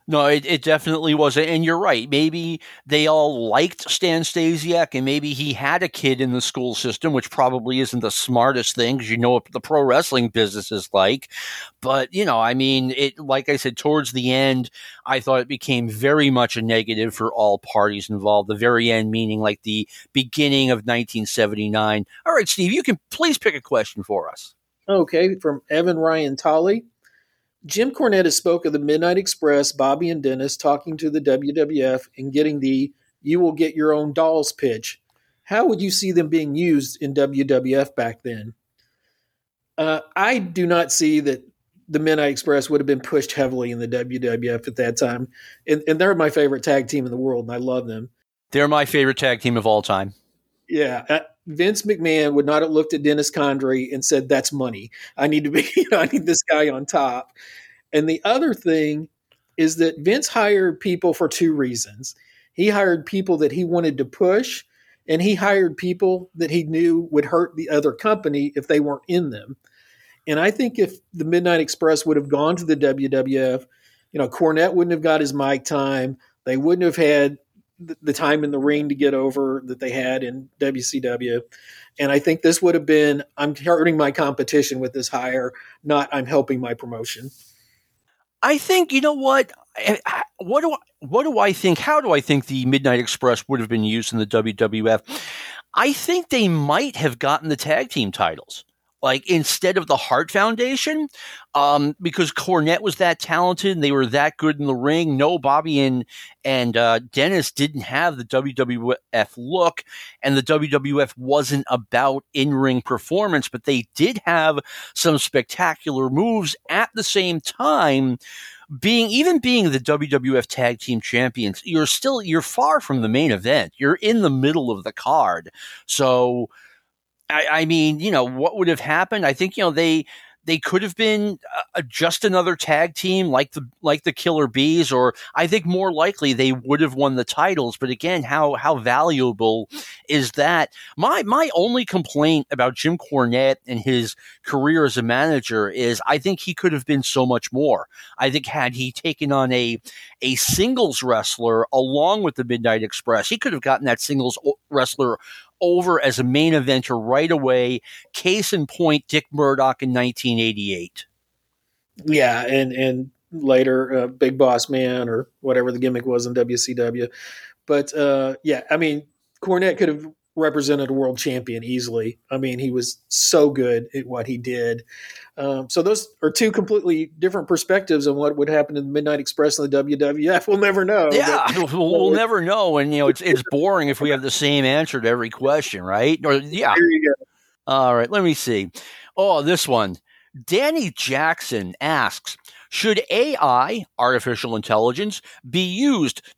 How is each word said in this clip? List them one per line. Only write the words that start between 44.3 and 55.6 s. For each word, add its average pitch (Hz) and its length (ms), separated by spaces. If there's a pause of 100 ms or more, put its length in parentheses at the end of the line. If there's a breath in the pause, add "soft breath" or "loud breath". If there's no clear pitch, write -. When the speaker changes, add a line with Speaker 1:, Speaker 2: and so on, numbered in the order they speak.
Speaker 2:
F 117 140
at 120 80
that 120 220
time. 123 300 (400 loud breath)
And, 151 200
and 160 120
they're 190 140
my 165 160
favorite 143 320
tag 139 260
team 135 180
in 123 60
the 123 60
world, 127 280
and 117 80
I 120 40
love 127 300
them. 113 220 (420)
Speaker 1:
They're 143 160
my 147 180
favorite 135 320
tag 123 240
team 120 160
of 104 80
all 107 160
time. 98 320 (560)
Speaker 2:
Yeah. 139 400
Uh, 156 100 (280)
Vince 180 360
McMahon 160 500
would 143 140
not 151 160
have 160 80
looked 156 240
at 143 80
Dennis 147 260
Condrey 135 640
and 131 100
said, 135 260
"That's 131 220
money. 117 380 (260 loud breath)
I 143 120
need 151 160
to 143 80
be, 151 200